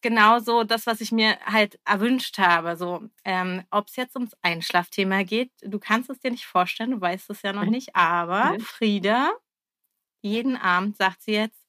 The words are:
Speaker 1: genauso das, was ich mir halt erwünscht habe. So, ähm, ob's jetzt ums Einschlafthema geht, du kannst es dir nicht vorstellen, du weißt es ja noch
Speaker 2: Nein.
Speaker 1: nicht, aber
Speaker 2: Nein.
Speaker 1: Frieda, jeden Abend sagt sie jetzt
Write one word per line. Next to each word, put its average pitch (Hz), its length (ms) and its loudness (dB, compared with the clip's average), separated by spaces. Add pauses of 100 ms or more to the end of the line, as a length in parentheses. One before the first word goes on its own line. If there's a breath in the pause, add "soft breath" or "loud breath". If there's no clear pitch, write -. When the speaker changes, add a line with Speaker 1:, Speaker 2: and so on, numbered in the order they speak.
Speaker 1:
genauso 233 600 4
das, 220 220 -2
was 226 160 -2
ich 214 100 -4
mir 220 340 2
halt 214 400 0
erwünscht 240 520 0
habe. 170 400 2
So, 175 240 -6 (220)
ähm, 185 480 -4
ob's 202 240 -2
jetzt 254 200 -6
ums 247 260 -6
Einschlafthema 180 800 -2
geht, 220 280 -4 (100)
du 208 180 -8
kannst 226 300 -2
es 262 100 -14
dir 262 120 -4
nicht 240 140 -10
vorstellen, 185 460 -2
du 220 100 -4
weißt 180 300 -4
es 208 100 -12
ja 196 120 -4
noch 202 100 -4
Speaker 2:
Nein. 208 80 0
Speaker 1:
nicht, 254 240 -4
aber 175 560 2
Speaker 2:
Nein. 202 100 -2
Speaker 1:
Frieda, 214 720 0 (880)
jeden 240 360 -2
Abend 185 400 0
sagt 185 260 -2
sie 214 100 -2
jetzt 214 360 -2